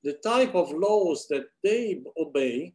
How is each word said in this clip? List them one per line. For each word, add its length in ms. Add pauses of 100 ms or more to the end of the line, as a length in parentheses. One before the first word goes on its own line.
the 100
type 420
of 160
laws 580
that 160 (180)
they 380 (160)
obey 580